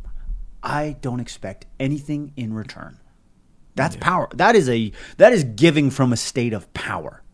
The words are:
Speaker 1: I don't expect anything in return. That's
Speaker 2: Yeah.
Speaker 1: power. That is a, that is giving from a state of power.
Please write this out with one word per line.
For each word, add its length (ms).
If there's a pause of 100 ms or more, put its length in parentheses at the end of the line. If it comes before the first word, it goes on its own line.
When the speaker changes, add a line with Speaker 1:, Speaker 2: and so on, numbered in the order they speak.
(640)
Speaker 1:
I 380
don't 180
expect 460 (140)
anything 560
in 180
return. 440 (760)
That's 200
Speaker 2:
Yeah. 80
Speaker 1:
power. 300
That 220
is 140
a, 220 (260)
that 160
is 100
giving 480
from 200
a 60
state 360
of 200
power. 480 (120)